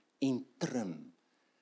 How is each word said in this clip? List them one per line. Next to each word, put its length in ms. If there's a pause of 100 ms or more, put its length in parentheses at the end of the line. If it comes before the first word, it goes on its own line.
(200)
en 260 (120)
trim. 540 (500)